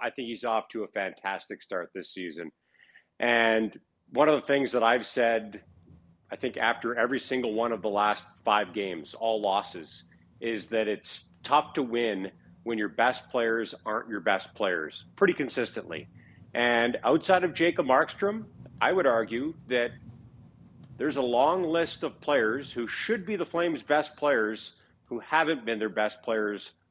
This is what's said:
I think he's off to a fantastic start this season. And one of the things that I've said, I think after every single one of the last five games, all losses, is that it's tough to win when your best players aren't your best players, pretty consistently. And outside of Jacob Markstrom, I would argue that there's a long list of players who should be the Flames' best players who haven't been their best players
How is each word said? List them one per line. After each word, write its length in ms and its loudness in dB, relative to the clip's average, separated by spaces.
I 80 -2
think 200 -8
he's 160 -8
off 240 0
to 140 -6
a 40 -8
fantastic 760 -6
start 320 -6
this 200 -12
season. 360 -10
And 580 4
one 160 6
of 100 4
the 80 -8
things 240 2
that 100 2
I've 240 4
said, 560 0
I 60 -10
think 180 -6
after 420 0
every 220 2
single 340 -2
one 200 0
of 80 -6
the 80 -2
last 360 2
five 280 2
games, 400 -6
all 280 -2
losses, 640 -4
is 280 -6
that 200 0
it's 380 -6
tough 300 2
to 100 0
win 480 -2
when 140 -4
your 100 -2
best 420 0
players 460 -2
aren't 220 -4
your 140 -6
best 340 0
players, 480 -2
pretty 160 4
consistently. 760 -6
And 500 2
outside 400 4
of 100 -2
Jacob 340 2
Markstrom, 580 2
I 140 4
would 120 2
argue 480 2
that 240 0
there's 200 -2
a 40 0
long 420 4
list 400 -2
of 180 -8
players 500 2
who 160 -6
should 380 -4
be 100 -4
the 100 -2
Flames' 360 -2
best 340 0
players 600 0
who 120 -6
haven't 460 0
been 120 -2
their 120 0
best 340 -2
players 480 -2